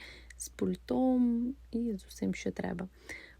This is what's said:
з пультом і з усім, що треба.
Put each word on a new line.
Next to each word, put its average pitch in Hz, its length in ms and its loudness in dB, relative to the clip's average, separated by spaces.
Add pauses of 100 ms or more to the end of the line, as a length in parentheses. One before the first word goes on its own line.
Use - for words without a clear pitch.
(360)
з - 120 -10
пультом 247 1040 2 (160)
і 233 220 0
з 190 160 -6
усім, 190 260 0
що - 160 -4
треба. 185 380 -4 (520)